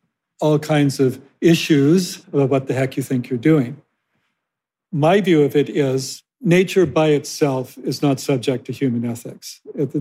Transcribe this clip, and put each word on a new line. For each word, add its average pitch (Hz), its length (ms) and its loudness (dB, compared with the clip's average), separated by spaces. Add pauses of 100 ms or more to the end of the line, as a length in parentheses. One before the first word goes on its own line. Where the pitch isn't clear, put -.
(400)
all 151 200 2
kinds 147 400 0
of 131 180 0 (220)
issues 165 840 2 (100)
about 139 160 2
what 135 200 0
the 127 60 -2
heck 131 220 -4
you 139 60 -4
think 123 260 -4
you're 127 100 -4
doing. 139 380 0 (1160)
My 170 280 4
view 170 220 4
of 139 120 0
it 139 140 2
is 135 540 -4 (180)
nature 185 460 2
by 156 220 0
itself 139 760 -2
is - 180 -6
not 139 180 0
subject 131 460 -4
to 127 60 -10
human 117 320 -4
ethics. - 560 -12 (140)
It, 139 260 -4